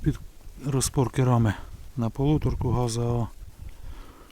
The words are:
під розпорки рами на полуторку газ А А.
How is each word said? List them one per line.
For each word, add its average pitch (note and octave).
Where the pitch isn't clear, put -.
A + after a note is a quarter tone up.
під -
розпорки C3+
рами A#2
на A2+
полуторку C#3
газ A#2
А A#2+
А. A#2+